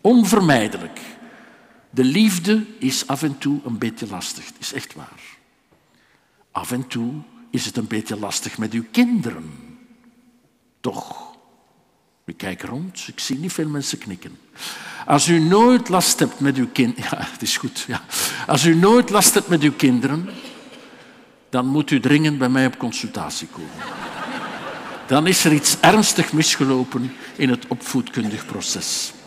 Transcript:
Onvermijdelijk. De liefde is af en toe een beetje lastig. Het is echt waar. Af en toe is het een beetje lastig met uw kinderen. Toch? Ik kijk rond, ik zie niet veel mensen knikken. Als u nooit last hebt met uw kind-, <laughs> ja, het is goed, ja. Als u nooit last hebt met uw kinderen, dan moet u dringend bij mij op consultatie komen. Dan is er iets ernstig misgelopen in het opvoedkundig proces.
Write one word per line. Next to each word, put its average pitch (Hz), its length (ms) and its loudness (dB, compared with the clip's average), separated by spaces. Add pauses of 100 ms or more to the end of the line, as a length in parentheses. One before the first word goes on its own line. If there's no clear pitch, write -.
Onvermijdelijk. 180 960 4 (880)
De 127 140 0
liefde 202 640 2 (140)
is - 280 -2
af 139 160 -4
en 135 140 -4
toe 143 280 -2
een 117 120 -6
beetje 113 300 -6
lastig. - 380 -10
Het - 140 -20
is - 140 -10
echt - 200 -12
waar. - 440 -20 (1120)
Af - 200 -8
en 127 160 -6
toe 120 260 -6 (360)
is 123 160 -4
het - 120 -6
een 110 100 -4
beetje 110 320 -6
lastig 101 380 -8
met 110 160 -4
uw 113 180 -4
kinderen. 170 840 -2 (1000)
Toch? - 520 -10 (960)
Ik 82 120 -14
kijk 92 240 -10
rond, 139 460 -10
ik - 120 -14
zie 131 180 -6
niet 175 160 -6
veel 156 140 -4
mensen 143 300 -6
knikken. - 400 -14 (680)
Als 143 220 2
u 170 120 6
nooit 226 500 6
last 180 300 2
hebt 135 200 0
met 139 180 2
uw 123 140 2
kind-, 120 320 0
<laughs> - 80 -6
ja, 139 60 -4
het - 240 -10
is - 160 -2
goed, - 300 -8
ja. 120 140 -6 (460)
Als 147 180 2
u 165 100 6
nooit 226 340 6
last 202 240 4
hebt 196 140 2
met 170 140 2
uw 147 100 4
kinderen, 139 580 2 (1200)
dan 123 160 -2
moet 143 260 0
u 135 80 4
dringend 147 380 4
bij 131 120 0
mij 131 160 4
op 127 120 -2
consultatie 104 720 -8
komen. 78 220 -16 (1400)
Dan 147 200 4
is 185 180 2
er 156 80 6
iets - 260 2
ernstig 185 540 4
misgelopen 131 800 0 (220)
in 127 140 0
het 120 180 -2
opvoedkundig 113 800 -4
proces. - 680 -6 (140)